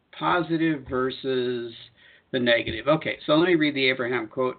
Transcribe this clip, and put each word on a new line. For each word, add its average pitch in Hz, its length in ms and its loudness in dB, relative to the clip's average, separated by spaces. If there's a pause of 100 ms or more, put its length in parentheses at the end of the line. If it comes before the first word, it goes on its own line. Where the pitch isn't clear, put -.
(180)
positive 160 680 0
versus 127 840 -2 (580)
the 135 100 -2
negative. 113 480 0
Okay, - 360 0
so 151 120 4
let 170 100 4
me 180 80 4
read 151 200 2
the 131 140 2
Abraham 123 380 -2
quote 127 320 -4